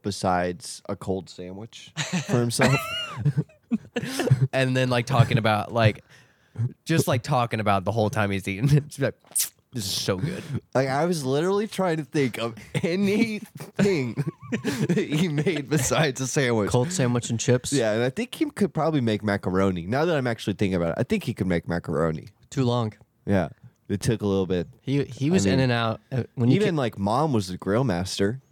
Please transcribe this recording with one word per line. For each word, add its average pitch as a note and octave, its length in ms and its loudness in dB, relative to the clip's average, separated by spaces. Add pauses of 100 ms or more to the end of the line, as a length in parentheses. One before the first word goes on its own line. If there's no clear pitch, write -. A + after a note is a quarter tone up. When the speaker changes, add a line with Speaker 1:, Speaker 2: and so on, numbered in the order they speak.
Speaker 1:
besides F2+ 840 -2
a G2+ 80 -4
cold F#2+ 340 -6
sandwich F#2+ 600 -16 (360)
for A#2+ 120 2
himself? B2+ 400 2
<laughs> E5 60 -6 (1700)
Speaker 2:
And C3 220 2
then, B2+ 140 2
like, B2 160 2
talking A#2+ 320 4
about, G#2+ 360 2
like, A2 300 2 (800)
just, E3 240 2
like, C#3 160 0
talking A#2+ 380 0
about G2 240 2
the G2 60 0
whole G#2+ 180 2
time G2+ 220 0
he's F#2+ 160 -4
eating. G2 220 0
<laughs> D3 80 6
It's - 220 -2
like, C3 160 -2 (140)
"This - 220 -4 (340)
is - 0 -
so G2 320 -2
good." D3 260 -4 (300)
Speaker 1:
Like, C3+ 160 0
I C#3 160 0
was E3+ 180 -2
literally F3+ 440 0
trying F3+ 300 0
to D#3 60 -6
think C3+ 340 0
of A2+ 180 -4 (280)
anything G3 1300 0
<laughs> C#3+ 80 -4 (400)
that A3 340 0
he D#3+ 320 0
made D3 400 -2
besides C3+ 500 2
a C3 80 -2
sandwich. A#2+ 420 2
Speaker 3:
Cold B2+ 220 2
sandwich B2 380 0
and A#2 100 -2
chips. - 320 2
Speaker 1:
Yeah, A2+ 220 2
and A2+ 100 2
I B2+ 60 0
think A#3+ 260 -6
he D#4+ 140 0
could F3+ 240 -2
probably D#3 280 2
make A2 220 0
macaroni. F#2+ 640 2
Now B2+ 200 0
that E3+ 120 0
I'm B2+ 100 0
actually A2+ 280 -2
thinking F#2+ 200 0
about E2+ 140 2
it, - 80 -2
I - 60 0
think G#3+ 200 -2
he A#2 100 -4
could F#2+ 140 -2
make F2 220 0
macaroni. D#2+ 580 -2 (220)
Speaker 3:
Too C3+ 160 0
long. A#2+ 280 0 (320)
Speaker 1:
Yeah. G2 240 2 (380)
It G2 140 -4
took A2 200 0
a G#2 60 0
little G2 200 2
bit. F2 200 -2 (140)
Speaker 3:
He, C3+ 220 -2
he C3 260 -4
was F#3+ 160 2
Speaker 1:
I G3 60 2
mean, D#3 80 2
Speaker 3:
in C3 40 2
and B2+ 80 2
out. A#2 300 -2 (100)
Uh, B2+ 120 -2 (120)
when A#2+ 140 2
he D3 60 6
Speaker 1:
even, G3 200 2
Speaker 3:
ca- D3+ 60 0
Speaker 1:
like, A2 180 -4
Mom A#2+ 340 2
was G#2 140 0
the F2+ 100 -8
grill G#2 280 0
master. G2 560 -2 (100)